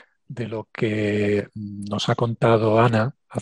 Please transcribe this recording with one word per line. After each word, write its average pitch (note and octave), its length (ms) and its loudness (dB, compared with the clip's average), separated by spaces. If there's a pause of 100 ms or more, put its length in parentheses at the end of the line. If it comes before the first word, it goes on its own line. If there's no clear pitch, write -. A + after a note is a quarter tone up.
(280)
de A#2+ 200 -8
lo A2 240 -8
que G#2 840 0
nos G2+ 560 -6
ha A#2+ 60 2
contado A2+ 640 2
Ana, A#2 360 2 (260)